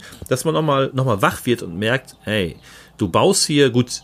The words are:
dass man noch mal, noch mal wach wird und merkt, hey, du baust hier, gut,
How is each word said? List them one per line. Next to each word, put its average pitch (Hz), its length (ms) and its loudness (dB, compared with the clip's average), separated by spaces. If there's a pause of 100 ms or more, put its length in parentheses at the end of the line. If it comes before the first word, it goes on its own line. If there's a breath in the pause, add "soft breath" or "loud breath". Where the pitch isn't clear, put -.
(280 loud breath)
dass 127 160 -2
man 160 100 0
noch 156 80 0
mal, 139 300 0
noch 131 120 -2
mal 107 160 0
wach 175 260 -2
wird 117 160 0
und 90 160 -10
merkt, 113 440 -4
hey, 98 340 -4 (420 loud breath)
du 101 100 0
baust 131 380 2
hier, 143 240 4
gut, 120 340 -2